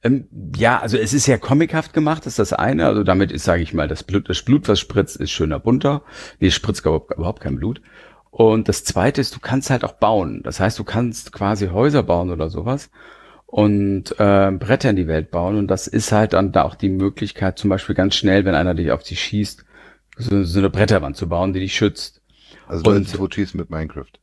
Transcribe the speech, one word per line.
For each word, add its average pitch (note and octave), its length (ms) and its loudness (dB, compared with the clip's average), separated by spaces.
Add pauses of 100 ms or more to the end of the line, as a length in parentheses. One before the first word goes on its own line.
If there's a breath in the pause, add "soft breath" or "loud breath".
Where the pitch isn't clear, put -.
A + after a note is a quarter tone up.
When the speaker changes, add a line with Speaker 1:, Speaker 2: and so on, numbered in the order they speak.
Speaker 1:
Ähm, B2+ 220 2 (280)
ja, B2+ 240 2
also G#2+ 180 -2
es - 160 0
ist C#3+ 140 2
ja B2+ 100 4
comichaft D#3 560 0
gemacht, D#3 320 0
das - 80 -10
ist - 60 -6
das G#2 140 0
eine. G#2+ 340 0
Also G#2 160 2
damit F#2 280 2
ist, D2+ 140 -8
sag F2 140 2
ich E2 140 -4
mal, D2+ 160 0
das D2+ 140 -8
Blut, G2 260 -2
das F2+ 120 -4
Blut, C#3+ 280 2
was G2+ 100 4
spritzt, - 380 -2
ist - 140 -6
schöner D#2+ 280 -2
bunter. C#3 440 0 (360 loud breath)
Nee, F#2+ 80 4
es F2 80 4
spritzt - 260 -4
überhaupt, - 360 -2
überhaupt F2 240 -6
kein C#2 160 -6
Blut. G2 240 -6 (500 loud breath)
Und A2 380 4
das - 160 0
zweite C3 360 0
ist, - 140 -4
du - 60 -16
kannst C3+ 280 -4
halt C3 140 0
auch - 100 -6
bauen. G2+ 500 0
Das - 180 -10
heißt, G2 180 0
du A2 60 -6
kannst A#2 480 -4
quasi G2+ 340 -2
Häuser B2 360 2
bauen F2+ 280 0
oder E2 180 -4
sowas A#2 400 -6 (560 loud breath)
und, G2+ 760 0
äh, G2 320 4
Bretter G2 380 0
in G2+ 80 2
die F2 100 0
Welt D#2+ 240 -2
bauen. F2+ 260 -2
Und G2+ 100 0
das F#2+ 200 -2
ist A2 240 -2
halt G#2+ 220 2
dann F#2+ 180 2
da F2+ 120 2
auch E2 120 -4
die G2+ 140 0
Möglichkeit, F#2+ 680 -2
zum G2+ 120 0
Beispiel F#2+ 260 -2
ganz G2 200 2
schnell, G2 300 2
wenn F#2 100 2
einer F2 180 2
dich D#2+ 180 0
auf - 120 -2
dich - 180 -8
schießt, - 420 -4 (540 soft breath)
so, G2+ 260 0
so F2 160 0
eine G2 100 2
Bretterwand F#2 460 2
zu F2 140 -6
bauen, F2+ 240 0
die F#2 80 -2
dich F#2+ 140 -6
schützt. - 460 -2 (460 soft breath)
Speaker 2:
Also E2+ 160 -6
Leute G#2 180 6
Speaker 1:
Und F#2+ 120 -6
Speaker 2:
totschießen F#2+ 460 -4
mit E2 100 -8
Minecraft. D#2+ 360 -8 (180)